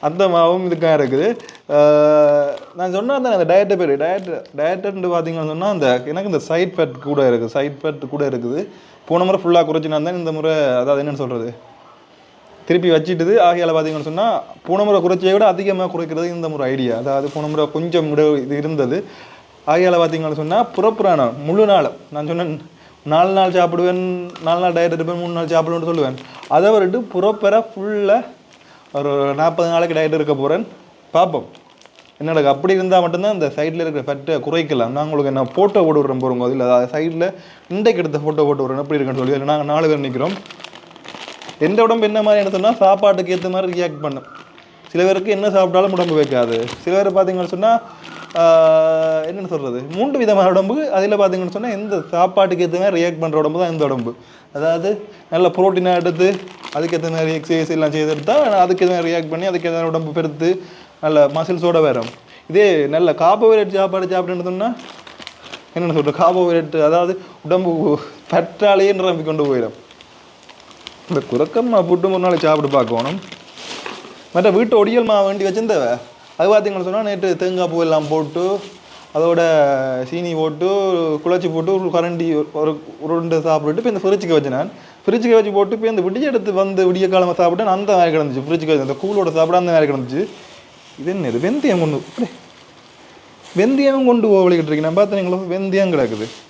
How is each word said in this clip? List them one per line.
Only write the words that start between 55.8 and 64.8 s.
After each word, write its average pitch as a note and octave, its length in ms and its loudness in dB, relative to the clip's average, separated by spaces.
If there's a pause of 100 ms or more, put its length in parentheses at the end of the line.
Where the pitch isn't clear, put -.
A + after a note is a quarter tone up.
எடுத்து, F3 280 2 (480)
அதுக்கேத்த E3 400 -2
மாதிரி D#3+ 220 0
எக்ஸர்சைஸ் D#3+ 380 -2
எல்லாம் D3+ 180 0
செய்து D#3 200 0
எடுத்தா, D#3 220 0 (260)
அதுக்கேத்த F#3 320 2
மாதிரி E3+ 160 -2
ரியாக்ட் E3 220 -2
பண்ணி, E3+ 180 -4
அதுக்கேத்த E3+ 260 -2
மாதிரி E3 160 -2
உடம்பு D#3+ 260 -4
பெருத்து, D#3 300 -2 (560)
நல்ல D3+ 220 4 (100)
மசில்ஸோட E3+ 500 0
வரும். A#2+ 240 -2 (400)
இதே G3+ 160 4 (280)
நல்ல F3 140 2 (140)
கார்போஹைட்ரேட் G#3 560 4
சாப்பாடு F#3+ 360 -2
சாப்பிட்டேன்னு F3+ 360 -4
சொன்னா, F#3+ 180 -4 (1080)